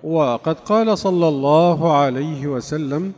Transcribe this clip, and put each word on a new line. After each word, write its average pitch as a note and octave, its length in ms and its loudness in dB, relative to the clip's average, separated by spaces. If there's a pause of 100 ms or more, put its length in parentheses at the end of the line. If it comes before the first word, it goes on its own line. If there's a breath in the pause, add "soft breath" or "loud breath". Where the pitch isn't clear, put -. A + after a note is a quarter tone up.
وقد D#3 540 -2
قال G#3+ 400 0
صلى F3 300 0
الله D#3 640 2
عليه C#3+ 540 0
وسلم D3 720 -6